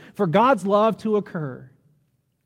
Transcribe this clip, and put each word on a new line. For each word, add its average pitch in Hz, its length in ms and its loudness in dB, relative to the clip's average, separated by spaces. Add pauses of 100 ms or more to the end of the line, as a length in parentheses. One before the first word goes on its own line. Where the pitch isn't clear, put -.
(140)
for 196 120 -2
God's 202 380 2
love 208 380 0
to 214 140 -2
occur. 135 540 -8 (760)